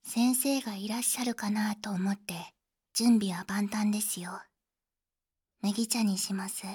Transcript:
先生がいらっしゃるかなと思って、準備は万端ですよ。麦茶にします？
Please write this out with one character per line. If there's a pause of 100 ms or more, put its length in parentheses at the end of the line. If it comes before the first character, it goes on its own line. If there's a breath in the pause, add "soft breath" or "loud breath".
先
生
が
い
ら
っ
し
ゃ
る
か
な
と
思
っ
て、 (420)
準
備
は
万
端
で
す
よ。 (1200)
麦
茶
に
し
ま
す？